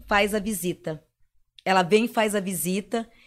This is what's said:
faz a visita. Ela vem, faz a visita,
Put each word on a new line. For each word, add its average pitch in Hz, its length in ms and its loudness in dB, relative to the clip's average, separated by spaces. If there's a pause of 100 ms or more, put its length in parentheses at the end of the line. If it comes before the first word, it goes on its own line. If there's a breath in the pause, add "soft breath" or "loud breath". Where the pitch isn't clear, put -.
faz 208 280 2
a 220 60 0
visita. 180 640 -6 (640)
Ela 190 180 4
vem, 214 240 2
faz 220 280 0
a 208 40 0
visita, 190 720 -4 (180 soft breath)